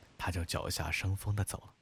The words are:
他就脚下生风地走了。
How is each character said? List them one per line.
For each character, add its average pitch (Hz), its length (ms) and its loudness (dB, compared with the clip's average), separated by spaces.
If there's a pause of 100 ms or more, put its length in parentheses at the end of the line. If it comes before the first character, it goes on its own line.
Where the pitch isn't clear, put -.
(180)
他 - 140 -2
就 85 140 0
脚 82 240 0
下 80 200 0
生 95 280 2
风 104 180 0
地 101 80 4
走 - 140 -4
了。 - 240 -16